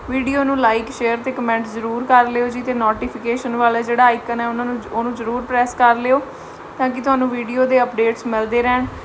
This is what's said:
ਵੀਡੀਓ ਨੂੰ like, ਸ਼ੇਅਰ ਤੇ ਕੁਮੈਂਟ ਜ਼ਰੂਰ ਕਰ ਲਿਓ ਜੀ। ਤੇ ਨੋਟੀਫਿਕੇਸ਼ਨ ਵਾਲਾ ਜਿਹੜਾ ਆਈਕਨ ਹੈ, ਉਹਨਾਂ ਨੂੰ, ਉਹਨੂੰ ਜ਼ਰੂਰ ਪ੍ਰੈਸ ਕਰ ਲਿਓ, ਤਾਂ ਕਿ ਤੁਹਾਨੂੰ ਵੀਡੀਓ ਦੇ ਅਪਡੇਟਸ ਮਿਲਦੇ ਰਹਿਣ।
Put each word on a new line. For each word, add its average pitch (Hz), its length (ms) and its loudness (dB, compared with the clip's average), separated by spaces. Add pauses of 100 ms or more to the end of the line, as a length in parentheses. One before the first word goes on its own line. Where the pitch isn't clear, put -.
ਵੀਡੀਓ 269 340 0
ਨੂੰ 269 120 2
like, 226 360 2
ਸ਼ੇਅਰ 233 260 0
ਤੇ 240 140 -6
ਕੁਮੈਂਟ 233 360 -2
ਜ਼ਰੂਰ 226 360 -6
ਕਰ 247 240 6
ਲਿਓ 240 220 0
ਜੀ। 240 120 -6
ਤੇ 247 120 -4
ਨੋਟੀਫਿਕੇਸ਼ਨ 233 840 -2
ਵਾਲਾ 233 260 2
ਜਿਹੜਾ 233 220 2
ਆਈਕਨ 233 360 2
ਹੈ, 233 80 -2
ਉਹਨਾਂ 233 180 -4
ਨੂੰ, 240 140 -6 (140)
ਉਹਨੂੰ 233 220 -2
ਜ਼ਰੂਰ 233 260 -4
ਪ੍ਰੈਸ 247 320 0
ਕਰ 240 220 6
ਲਿਓ, 254 260 2 (560)
ਤਾਂ 262 120 0
ਕਿ 254 120 -4
ਤੁਹਾਨੂੰ 254 280 2
ਵੀਡੀਓ 240 360 0
ਦੇ 254 180 4
ਅਪਡੇਟਸ 226 440 0
ਮਿਲਦੇ 220 360 0
ਰਹਿਣ। 247 220 2 (200)